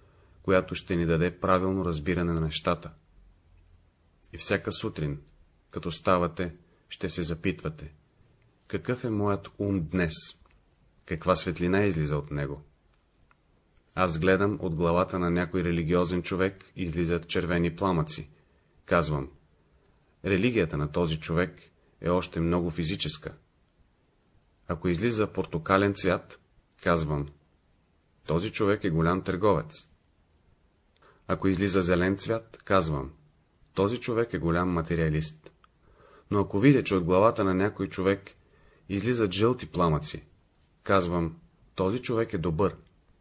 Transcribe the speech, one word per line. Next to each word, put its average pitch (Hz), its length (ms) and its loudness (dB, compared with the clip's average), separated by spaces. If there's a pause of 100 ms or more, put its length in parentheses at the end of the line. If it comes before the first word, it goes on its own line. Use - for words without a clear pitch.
(420)
която 92 320 2
ще - 220 -4
ни 85 100 2
даде 82 340 0
правилно 92 440 2
разбиране 85 480 -2
на 82 80 0
нещата. 80 520 -4 (1400)
И 85 60 -14
всяка - 340 -2
сутрин, 76 480 -4 (500)
като 87 200 -8
ставате, 87 640 0 (320)
ще - 200 -6
се 85 140 -4
запитвате, 80 720 -4 (720)
какъв - 380 -4
е 120 60 -2
моят 101 480 0
ум 98 300 0
днес, 85 260 0 (920)
каква 85 320 0
светлина 90 480 0
излиза 78 340 0
от 71 120 -8
него. 71 320 -6 (1300)
Аз 87 240 0
гледам, 95 420 4
от 92 140 -4
главата 87 440 2
на 87 120 0
някой 87 340 0
религиозен 87 580 0
човек 95 420 -2 (120)
излизат 85 520 -2
червени 85 480 0
пламъци. 80 540 -2 (540)
Казвам, 76 460 0 (920)
религията 95 520 0
на 73 160 -2
този 80 280 0
човек 82 400 -2 (400)
е 82 100 -2
още 90 300 -2
много 85 300 0
физическа. - 640 -4 (1300)
Ако 90 200 -4
излиза 107 440 0
портокален 95 600 0
цвят, - 460 -2 (420)
казвам, 78 460 0 (960)
този 85 260 -2
човек 104 320 0
е 98 60 0
голям 82 320 2
търговец. 92 640 -2 (1400)
Ако 95 200 0
излиза 95 340 2
зелен 90 340 2
цвят, - 480 -6
казвам, 78 480 0 (640)
този 104 240 0
човек 117 360 -2
е 90 40 -2
голям 85 320 0
материалист. 80 800 -2 (800)
Но 101 100 2
ако 98 180 0
видя, 127 260 6
че 104 100 0
от 90 100 2
главата 98 400 4
на 95 100 2
някой 98 340 0
човек 95 420 0 (580)
излизат 104 440 0
жълти 110 340 2
пламъци, 78 580 0 (580)
казвам, 87 540 0 (380)
този 95 240 0
човек 117 340 -2
е 101 60 -2
добър. 85 380 0 (440)